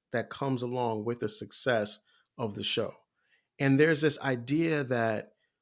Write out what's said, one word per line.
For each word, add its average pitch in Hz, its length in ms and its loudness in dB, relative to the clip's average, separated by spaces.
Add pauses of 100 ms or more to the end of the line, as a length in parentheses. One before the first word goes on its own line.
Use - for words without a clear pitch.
(120)
that 113 180 -2
comes 135 320 -4
along 120 420 -2
with 120 160 -4
the 110 80 -2
success 107 720 -2 (380)
of 110 160 -4
the 107 80 -8
show. 107 320 -2 (640)
And 135 220 6
there's 151 220 4
this 151 180 2
idea 143 640 0
that 113 480 -2 (300)